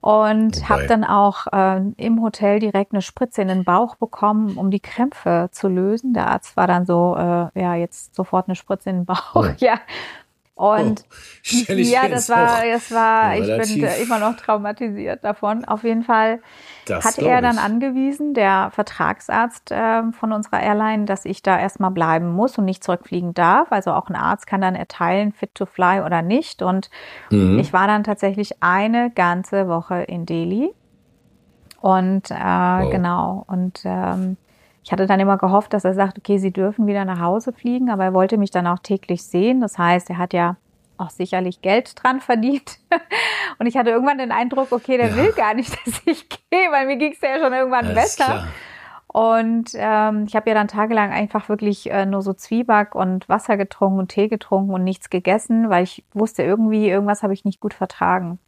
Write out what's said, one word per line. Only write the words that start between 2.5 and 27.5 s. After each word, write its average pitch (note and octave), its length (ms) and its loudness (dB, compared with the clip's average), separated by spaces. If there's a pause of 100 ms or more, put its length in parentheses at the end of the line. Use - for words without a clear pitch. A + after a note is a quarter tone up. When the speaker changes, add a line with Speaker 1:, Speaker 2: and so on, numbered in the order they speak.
Speaker 1:
direkt G3+ 340 -2
eine G3+ 80 0
Spritze - 400 -4
in F#3+ 60 0
den F#3 160 0
Bauch G3+ 320 2
bekommen, G#3+ 640 -2
um F#3+ 120 0
die G3 100 0
Krämpfe F3 720 -2
zu - 160 -4
lösen. G3 460 0
Der - 140 0
Arzt - 300 -4
war F#3 100 2
dann F3+ 180 2
so, F3 320 2
äh, F3 420 -2
"Ja, F3 160 -2
jetzt - 380 -8
sofort F#3 340 -2
eine F#3 80 -4
Spritze - 360 -6
in F#3 60 -2
den F3 80 -2
Bauch." - 300 -6
Speaker 2:
Oh. A3+ 100 4
Speaker 1:
<laughs> - 120 -2
Ja. A#3 220 2 (760)
Und G#3+ 520 2
Speaker 2:
Oh, - 20 -20 (320)
stell A#3 360 0
ich A#3+ 120 4
Speaker 1:
ja, B3+ 120 4
Speaker 2:
jetzt C4 100 0
Speaker 1:
das A#3+ 160 -2
war, A#3 300 4
Speaker 2:
auch A3+ 40 0
Speaker 1:
das A#3 260 -2
war, A3 440 2
ich G#3+ 80 0
bin, - 80 -2
Speaker 2:
relativ G#3+ 340 0
Speaker 1:
äh, - 200 0
immer A#3 160 -2
noch A3 180 -2
traumatisiert G#3 880 -4
davon. G#3+ 400 -4
Auf G#3+ 180 -4
jeden A3+ 200 0
Fall A3+ 360 2 (460)
Speaker 2:
Das - 180 -6
Speaker 1:
hat A3+ 120 0
Speaker 2:
glaub - 140 0
Speaker 1:
er B3 120 4
dann A#3+ 140 2
Speaker 2:
ich. G#3+ 60 -2
Speaker 1:
angewiesen, C4+ 720 -2
der G3 380 2
Vertragsarzt, - 1000 -4
ähm, A3+ 400 0
von A3 180 -4
unserer G#3+ 300 -4
Airline, G#3+ 420 0
dass G3 220 -4
ich - 180 -8
da F#3 160 2
erstmal F#3+ 320 -2
bleiben E3+ 400 0
muss G3+ 260 -2
und G#3+ 60 0
nicht F#3 220 -4
zurückfliegen F3 480 -4
darf. F#3+ 400 2
Also F#3+ 180 -2
auch - 160 -2
ein F#3 80 -6
Arzt F3 320 -2
kann F#3+ 140 -2
dann F#3 140 0
erteilen, F#3+ 580 -2
fit - 220 -10
to G3 100 -4
fly F#3 400 2
oder E3 160 0
nicht. G#3 400 -2
Und F#3 280 -2 (420)
Speaker 2:
Mhm. G2 280 4